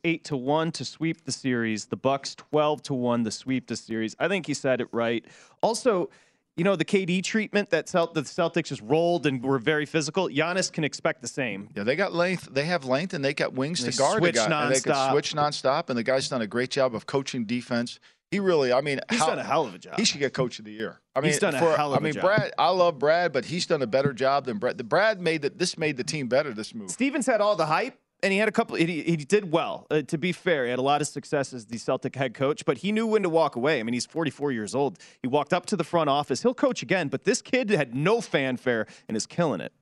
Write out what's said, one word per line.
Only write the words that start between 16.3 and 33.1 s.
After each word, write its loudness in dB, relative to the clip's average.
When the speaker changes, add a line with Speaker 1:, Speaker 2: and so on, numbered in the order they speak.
Speaker 2:
a -2
great -2
job 2
of -6
coaching -2
defense. -4
He -2
really, 4
I 4
mean, -2
Speaker 1:
He's 2
Speaker 2:
how 4
Speaker 1:
done -2
a -6
hell 0
of -10
a -18
job. -10
Speaker 2:
He 0
should 0
get 0
coach -4
of -16
the -14
year. -10
I 2
Speaker 1:
He's 2
Speaker 2:
mean, 2
Speaker 1:
done -2
a -2
Speaker 2:
for, 4
Speaker 1:
hell 0
of 2
Speaker 2:
I -4
mean, 0
Speaker 1:
a -4
job. -4
Speaker 2:
Brad, 2
I 4
love 2
Brad, 2
but 0
he's -4
done 2
a 0
better 2
job 2
than -4
Brad. -2
The -8
Brad 2
made -2
it, -4
this -4
made 0
the -6
team -4
better, 2
this -10
move. -12
Speaker 1:
Stevens -2
had 2
all 4
the 2
hype, 0
and 4
he 2
had 4
a -2
couple, 0
he, 0
he 2
did 0
well. -2
Uh, 2
to -4
be -2
fair, 0
he 0
had 0
a 0
lot 4
of -6
success -4
as -14
the -10
Celtic -4
head -2
coach, -2
but 0
he -4
knew 0
when 2